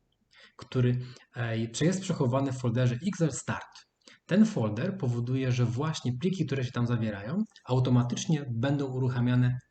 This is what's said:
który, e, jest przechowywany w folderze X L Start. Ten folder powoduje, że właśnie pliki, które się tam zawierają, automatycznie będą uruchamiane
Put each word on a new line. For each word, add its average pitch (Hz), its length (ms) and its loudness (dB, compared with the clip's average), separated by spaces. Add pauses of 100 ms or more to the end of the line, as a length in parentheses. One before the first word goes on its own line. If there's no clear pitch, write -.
(560)
który, 123 440 0 (360)
e, 117 220 -4 (240)
jest 180 200 2
przechowywany 135 500 0
w 123 60 -6
folderze 123 380 2 (120)
X 185 140 -2
L 160 100 2
Start. - 380 -8 (560)
Ten 202 200 6
folder 127 520 -2
powoduje, 127 540 -2
że 123 140 2
właśnie 127 520 -2
pliki, 180 280 -2
które 135 180 -2
się 117 80 -4
tam 120 160 0
zawierają, 113 560 -2 (220)
automatycznie 127 840 2
będą 139 360 0
uruchamiane 123 720 2 (140)